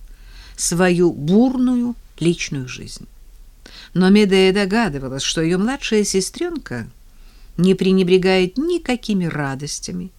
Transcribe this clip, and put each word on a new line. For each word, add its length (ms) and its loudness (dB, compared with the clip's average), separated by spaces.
свою 560 2
бурную 840 2
личную 480 -2
жизнь. 400 -16
Но 160 4
Медея 440 6
догадывалась, 680 -2
что 180 -2
ее 160 0
младшая 460 0
сестренка 840 -6
не 160 4
пренебрегает 840 2
никакими 680 -2
радостями, 920 -8